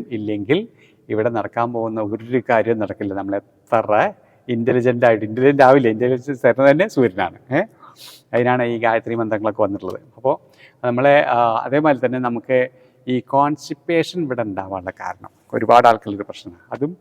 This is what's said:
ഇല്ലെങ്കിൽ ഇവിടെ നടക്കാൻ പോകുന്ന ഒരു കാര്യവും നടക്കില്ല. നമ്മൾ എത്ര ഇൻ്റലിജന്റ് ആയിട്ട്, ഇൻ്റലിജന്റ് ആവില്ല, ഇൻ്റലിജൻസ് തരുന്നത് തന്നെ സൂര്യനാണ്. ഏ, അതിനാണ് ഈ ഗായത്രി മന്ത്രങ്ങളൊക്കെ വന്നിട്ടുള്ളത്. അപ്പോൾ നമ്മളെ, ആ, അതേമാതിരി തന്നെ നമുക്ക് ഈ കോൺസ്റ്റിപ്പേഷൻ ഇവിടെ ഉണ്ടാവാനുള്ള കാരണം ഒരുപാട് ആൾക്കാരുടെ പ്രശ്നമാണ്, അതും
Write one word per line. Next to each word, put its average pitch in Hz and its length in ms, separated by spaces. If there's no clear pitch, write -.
ഇല്ലെങ്കിൽ 107 420
ഇവിടെ 110 240
നടക്കാൻ 110 380
പോകുന്ന 113 260
ഒരു 117 300
കാര്യവും 113 320
നടക്കില്ല. 98 380
നമ്മൾ 98 200
എത്ര 110 500
ഇൻ്റലിജന്റ് 120 540
ആയിട്ട്, 110 200
ഇൻ്റലിജന്റ് 135 380
ആവില്ല, 131 280
ഇൻ്റലിജൻസ് 123 500
തരുന്നത് 135 260
തന്നെ 175 240
സൂര്യനാണ്. 95 420
ഏ, 180 40
അതിനാണ് 123 400
ഈ - 20
ഗായത്രി 117 340
മന്ത്രങ്ങളൊക്കെ 107 460
വന്നിട്ടുള്ളത്. 95 340
അപ്പോൾ 131 180
നമ്മളെ, 135 260
ആ, - 20
അതേമാതിരി 139 400
തന്നെ 127 220
നമുക്ക് 120 300
ഈ - 20
കോൺസ്റ്റിപ്പേഷൻ 151 920
ഇവിടെ 123 240
ഉണ്ടാവാനുള്ള 95 420
കാരണം - 300
ഒരുപാട് 117 340
ആൾക്കാരുടെ 104 400
പ്രശ്നമാണ്, - 340
അതും 143 280